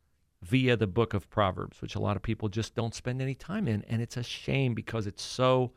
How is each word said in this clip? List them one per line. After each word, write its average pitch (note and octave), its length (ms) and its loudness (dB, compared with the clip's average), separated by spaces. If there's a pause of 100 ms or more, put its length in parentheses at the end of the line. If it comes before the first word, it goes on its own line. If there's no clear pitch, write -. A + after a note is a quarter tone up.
(440)
via B2 340 4
the G#2 80 4
book G#2+ 300 2
of F#2+ 160 -2
Proverbs, F#2+ 500 0
which - 140 -10
a G2+ 40 -4
lot G#2 160 2
of G2 60 -4
people A2 280 -2
just A2 260 -4
don't A2+ 180 -2
spend B2+ 260 -6
any C3+ 140 -2
time F#3 340 -4
in, G#2+ 200 0
and A2+ 120 0
it's A#2 160 -6
a B2 60 -4
shame B2+ 540 -2
because A2 320 -4
it's - 160 -8
so B2+ 540 2